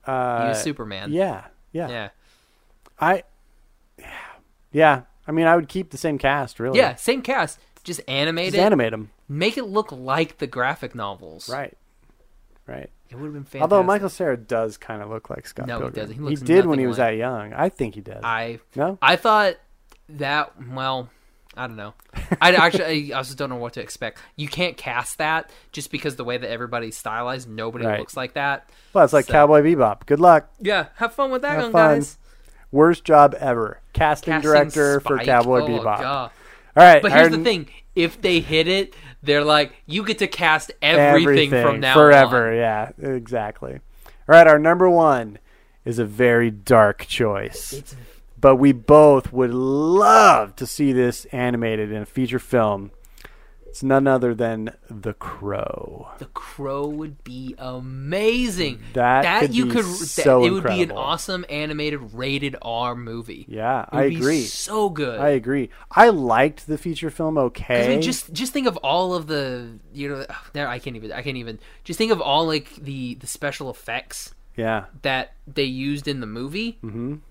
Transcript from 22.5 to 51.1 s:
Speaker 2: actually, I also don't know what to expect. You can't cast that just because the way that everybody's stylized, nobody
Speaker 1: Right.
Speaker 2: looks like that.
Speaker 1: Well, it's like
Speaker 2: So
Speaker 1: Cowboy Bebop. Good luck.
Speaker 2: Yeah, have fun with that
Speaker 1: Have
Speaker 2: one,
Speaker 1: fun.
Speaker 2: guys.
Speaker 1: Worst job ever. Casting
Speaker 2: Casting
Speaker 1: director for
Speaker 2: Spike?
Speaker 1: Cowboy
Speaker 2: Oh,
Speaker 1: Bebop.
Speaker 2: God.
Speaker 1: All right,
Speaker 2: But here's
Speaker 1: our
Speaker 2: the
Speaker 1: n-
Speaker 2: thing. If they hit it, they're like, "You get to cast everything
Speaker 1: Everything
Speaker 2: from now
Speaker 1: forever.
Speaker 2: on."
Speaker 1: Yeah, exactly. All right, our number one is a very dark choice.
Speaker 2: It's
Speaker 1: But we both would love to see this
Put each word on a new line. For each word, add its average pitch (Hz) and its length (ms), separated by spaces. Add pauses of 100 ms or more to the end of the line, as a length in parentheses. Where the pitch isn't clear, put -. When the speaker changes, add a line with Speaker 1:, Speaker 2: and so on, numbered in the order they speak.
Speaker 2:
actually, 160 580
I 131 60
also 131 180
don't 139 140
know 123 60
what 117 180
to 123 80
expect. - 360 (180)
You 147 120
can't 175 280
cast - 420
that 156 320 (200)
just - 220
because 143 240
the 131 80
way 123 140
that 120 120
everybody's 117 460
stylized, 120 520
nobody 113 380
Speaker 1:
Right. 107 120
Speaker 2:
looks - 180
like 127 180
that. 143 340 (240)
Speaker 1:
Well, 175 120
it's 131 80
like 143 140
Speaker 2:
So - 60
Speaker 1:
Cowboy 151 300
Bebop. 139 440
Good 143 140
luck. 165 280 (120)
Speaker 2:
Yeah, 196 260 (100)
have 226 180
fun 269 160
with 254 120
that 285 100
Speaker 1:
Have 277 120
Speaker 2:
one, 233 80
Speaker 1:
fun. 160 260
Speaker 2:
guys. - 200 (540)
Speaker 1:
Worst 160 320
job 147 340
ever. 120 420 (120)
Casting 156 400
Speaker 2:
Casting 151 180
Speaker 1:
director 147 500
for 139 180
Speaker 2:
Spike? 120 80
Speaker 1:
Cowboy 123 340
Speaker 2:
Oh, 151 80
Speaker 1:
Bebop. 113 160 (160)
Speaker 2:
God. 131 300 (440)
Speaker 1:
All 156 80
right, 165 200
Speaker 2:
But 104 100
here's 156 120
Speaker 1:
our 165 60
Speaker 2:
the 160 60
Speaker 1:
n- 160 80
Speaker 2:
thing. 180 240 (260)
If 170 280
they 175 180
hit 160 260
it, 190 280 (280)
they're 147 220
like, 151 300 (120)
"You 180 180
get 214 140
to 196 80
cast 160 540
everything 143 720
Speaker 1:
Everything 123 100
Speaker 2:
from 113 180
now 131 140
Speaker 1:
forever. 135 560
Speaker 2:
on." 113 60
Speaker 1:
Yeah, 110 420
exactly. 113 760
All 67 60 (460)
right, 165 200
our 151 120
number 170 300
one 135 500 (460)
is 120 140
a 120 80
very 120 440
dark 107 560
choice. 107 680
Speaker 2:
It's 139 200 (460)
Speaker 1:
But 135 160
we 139 160
both 143 600
would 123 220
love 156 1040
to 127 100
see 143 260
this 123 340